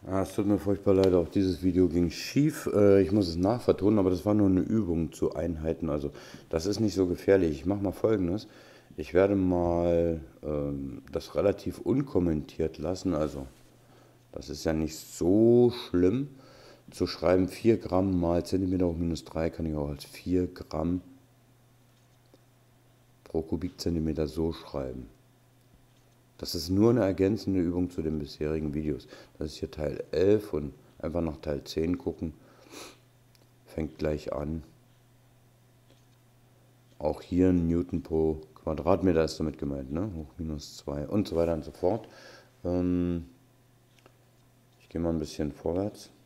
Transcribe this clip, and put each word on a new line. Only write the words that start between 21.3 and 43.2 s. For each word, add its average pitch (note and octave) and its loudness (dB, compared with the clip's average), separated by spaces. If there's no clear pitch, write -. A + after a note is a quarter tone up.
pro - -4
Kubikzentimeter D#2+ -4
so E2 -2
schreiben. C2 -10
Das - -8
ist E2 -6
nur G2+ 6
eine A#2 4
ergänzende F#2+ 0
Übung F2 0
zu - -10
den D#2 -2
bisherigen D2+ -4
Videos. D2+ -4
Das D2+ -8
ist - -16
hier - -8
Teil D2 -6
elf G2+ 2
und D2 -6
einfach E2 -4
nach D#2 -4
Teil D2 -6
zehn E2 -4
gucken. E2 -8
Fängt D#2 -8
gleich D2+ -4
an. D#2 -6
Auch D2+ -2
hier F2+ 4
Newton E2+ 0
pro D#2+ 0
Quadratmeter E2 2
ist D2+ -4
damit D#2 -4
gemeint, C#2 -6
ne? G2 -4
Hoch D#2 -12
minus D#2 -8
zwei D2 -8
und G2+ 0
so E2 -2
weiter E2 2
und D#2 -4
so - -14
fort. G#2 -2
Ähm, F2 0